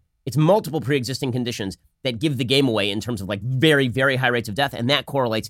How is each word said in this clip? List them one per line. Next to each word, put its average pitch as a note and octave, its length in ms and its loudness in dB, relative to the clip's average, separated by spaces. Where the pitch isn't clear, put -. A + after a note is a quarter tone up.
it's A#2+ 100 -6
multiple D#3+ 460 2
pre-existing C3 500 -2
conditions A#2 460 -4
that A#2+ 160 -4
give D3+ 160 -2
the C3 80 -2
game C3+ 240 4
away G#2 240 0
in G#2 80 -4
terms A2 220 -4
of, F#2+ 80 -6
like, G2 120 -4
very, C3 460 4
very C3 300 0
high C3 100 0
rates A#2+ 220 0
of G2 60 -8
death, C#3 180 -2
and A#2 160 -2
that C#3 160 2
correlates A#2 440 -2